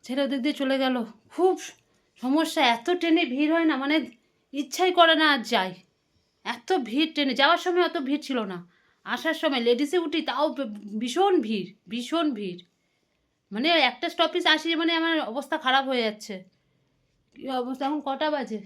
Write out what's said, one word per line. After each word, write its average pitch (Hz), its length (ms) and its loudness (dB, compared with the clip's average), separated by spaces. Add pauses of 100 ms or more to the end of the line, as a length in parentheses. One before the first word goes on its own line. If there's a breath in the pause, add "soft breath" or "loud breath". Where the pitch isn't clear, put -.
ছেলে 262 220 -4
ওদিক 269 180 -2
দিয়ে 294 160 0
চলে 269 220 0
গেল। 262 140 2 (380)
খুব 359 200 4 (680)
সমস্যা, 311 380 0 (140)
এত 233 120 -4 (140)
ট্রেনে 339 240 4 (100)
ভিড় 294 200 0
হয় 330 160 2
না, 294 120 0
মানে 285 140 0 (580)
ইচ্ছাই 320 440 0
করে 330 220 8
না 311 140 4
আর 247 60 0 (120)
যাই। 190 180 0 (760)
এত 240 240 -10 (200)
ভিড় 294 260 0
ট্রেনে, 277 260 0
যাওয়ার 330 240 4
সময় 359 240 2
অত 349 80 -6 (120)
ভিড় 294 180 -2
ছিল 262 120 -4 (140)
না, 175 60 -10 (480 soft breath)
আসার 247 360 -2
সময় 269 240 0
লেডিসে 285 380 2
উঠি 320 240 -2
তাও 269 180 0 (100)
ব-, 233 180 -6 (280)
ভীষণ 359 320 2 (120)
ভিড়, 196 220 -4 (240)
ভীষণ 302 340 -2 (120)
ভিড়। 180 220 -8 (920)
মানে 240 160 -2 (220)
একটা 285 240 -8
স্টপেজ 339 300 0 (100)
আসি 311 140 0 (120)
মানে 330 200 0
আমার 330 140 0 (160)
অবস্থা 269 340 -4
খারাপ 262 260 4
হয়ে 247 160 0
যাচ্ছে। 214 280 -6 (1000)
কী - 80 -20 (200)
অবস্থা, 262 260 -6
এখন 294 200 -2
কটা 269 260 -2
বাজে? 220 320 -6